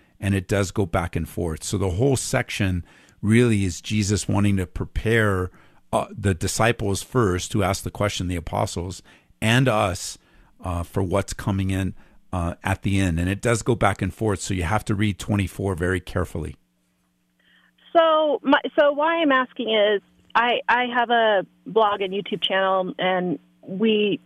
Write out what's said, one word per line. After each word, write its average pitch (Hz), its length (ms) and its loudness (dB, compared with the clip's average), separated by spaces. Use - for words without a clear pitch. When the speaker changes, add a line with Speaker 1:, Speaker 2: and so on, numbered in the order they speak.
Speaker 1:
and 98 140 2
it 95 120 -2
does 98 240 0
go 101 140 0
back 87 300 -2
and 80 120 -2
forth. 82 360 -6
So - 140 -4
the 95 120 0
whole 123 260 2
section 98 720 -2
really 110 440 4
is 90 160 -4
Jesus 104 480 0
wanting 101 280 4
to 90 100 -2
prepare, 98 800 0
uh, - 140 0
the 98 180 0
disciples 98 720 0
first, 95 500 0
who 104 100 2
asked 95 200 -2
the 92 80 -8
question, 101 360 -4
the 90 80 -4
apostles, 92 640 -6
and 120 260 4
us, 107 500 -2
uh, 87 200 -4
for - 180 -4
what's 95 320 0
coming 98 380 -2
in, 95 240 -2
uh, 85 220 -4
at 95 200 -2
the 98 160 0
end. 90 200 2
And 87 80 -2
it 101 140 -4
does 113 220 0
go 120 120 0
back 98 260 0
and 95 120 -2
forth, 104 280 -2
so - 120 -6
you 92 100 -2
have 107 220 0
to 110 100 0
read 104 220 0
twenty-four 98 580 -2
very 90 240 0
carefully. 80 560 -6
Speaker 2:
So, 311 460 4
my, 285 180 4
so 294 140 4
why 311 220 0
I'm 330 160 2
asking 247 420 -2
is, 208 280 2
I, 233 360 2
I 247 160 2
have 240 140 2
a 220 360 4
blog 202 360 2
and 190 120 -4
YouTube 196 280 -6
channel, 190 560 0
and 180 400 0
we 208 580 0